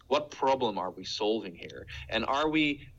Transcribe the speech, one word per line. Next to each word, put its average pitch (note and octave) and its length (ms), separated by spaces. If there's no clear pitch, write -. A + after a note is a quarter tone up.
What D3 220
problem B2+ 480
are F2+ 120
we F#2 140
solving G#2 520
here? - 300
And A2 160
are C#3+ 220
we D3+ 380